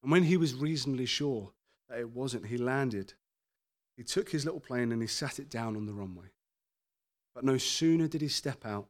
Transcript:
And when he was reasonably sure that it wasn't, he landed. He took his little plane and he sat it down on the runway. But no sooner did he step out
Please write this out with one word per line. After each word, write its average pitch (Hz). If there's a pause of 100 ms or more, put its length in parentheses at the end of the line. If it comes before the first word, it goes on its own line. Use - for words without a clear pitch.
And 131
when 175
he 170
was 160
reasonably 135
sure 120 (360)
that 120
it 117
wasn't, 120
he 120
landed. 120 (800)
He 123
took -
his 147
little 160
plane 123
and 117
he 113
sat -
it 143
down 117
on 104
the 104
runway. 92 (1080)
But 120
no 131
sooner 165
did 156
he 151
step -
out 104